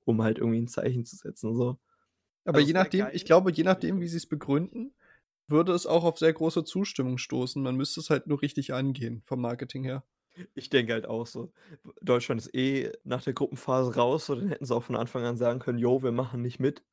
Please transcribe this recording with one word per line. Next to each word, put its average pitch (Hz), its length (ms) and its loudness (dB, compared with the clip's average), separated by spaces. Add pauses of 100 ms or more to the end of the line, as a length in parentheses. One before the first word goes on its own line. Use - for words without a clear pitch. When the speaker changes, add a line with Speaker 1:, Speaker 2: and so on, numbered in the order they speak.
Speaker 1:
um 110 180 2
halt 110 160 2
irgendwie 117 240 0
ein 120 60 -6
Zeichen 123 360 -4
zu - 120 -16
setzen, - 380 -8
so. 123 240 -2 (680)
Speaker 2:
Aber 151 140 4
Speaker 1:
Also 147 80 8
Speaker 2:
je 160 60 2
Speaker 1:
es 180 40 4
wär 185 140 4
Speaker 2:
nachdem, 196 180 0
Speaker 1:
geil, - 40 -10
Speaker 2:
ich - 120 -4
glaube, 180 280 8
je 160 120 0
Speaker 1:
aber 185 160 4
ich - 60 -2
Speaker 2:
nachdem, 185 140 0
Speaker 1:
glaub - 0 -
Speaker 2:
wie 170 80 -4
sie's 165 180 -6
begründen, 156 680 -2 (540)
würde 170 240 4
es 175 140 0
auch 165 180 4
auf 165 140 2
sehr 160 140 6
große 160 320 0
Zustimmung 131 540 -2
stoßen. 127 440 -4
Man 127 140 0
müsste 143 240 -2
es 160 100 -8
halt 143 160 2
nur 143 160 0
richtig 139 320 -4
angehen 127 520 -4
vom 127 140 -4
Marketing 123 440 -6
her. 135 200 -6 (500)
Speaker 1:
Ich - 140 -12
denke 117 240 2
halt 110 140 -2
auch 117 200 -4
so. - 260 -12 (500)
Deutschland 120 400 0
ist - 120 -16
eh 131 380 0 (120)
nach 127 180 -4
der 135 100 -4
Gruppenphase 127 640 0
raus, 127 320 2
so, 143 80 -2
dann 180 140 -2
hätten 143 180 -4
sie 123 80 0
auch 120 80 0
von 120 140 -4
Anfang 117 280 -4
an 120 140 -2
sagen 120 220 0
können, 120 180 -2
"Jo, 123 240 4
wir 123 100 0
machen 123 300 -4
nicht 123 180 -6
mit." 139 320 0